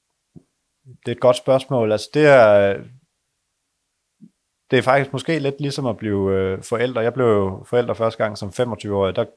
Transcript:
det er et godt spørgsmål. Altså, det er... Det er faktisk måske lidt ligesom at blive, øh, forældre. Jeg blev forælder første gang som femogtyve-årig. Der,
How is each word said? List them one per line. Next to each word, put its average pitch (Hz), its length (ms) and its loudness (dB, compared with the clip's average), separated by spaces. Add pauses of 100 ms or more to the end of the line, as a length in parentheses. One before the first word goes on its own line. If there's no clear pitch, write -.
(840)
det 127 220 -20
er 120 60 -4
et 117 80 -10
godt 123 160 4
spørgsmål. 131 560 -2
Altså, 104 220 -4
det 151 120 4
er... 104 540 6 (1900)
Det 131 80 2
er 117 40 2
faktisk 135 300 0
måske 151 260 -6
lidt 139 220 -6
ligesom 139 260 -6
at 110 100 -4
blive, 98 380 -2
øh, 95 280 -4
forældre. 120 380 -4
Jeg 117 140 -2
blev 104 520 0
forælder 120 280 -2
første 113 300 -2
gang 104 140 -6
som 101 140 -12
femogtyve-årig. 101 640 -4
Der, 117 80 -2 (120)